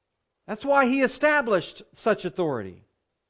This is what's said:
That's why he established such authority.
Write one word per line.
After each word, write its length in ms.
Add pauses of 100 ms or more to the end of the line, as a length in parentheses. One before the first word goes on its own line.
(460)
That's 180
why 220
he 160
established 800 (120)
such 320
authority. 580 (460)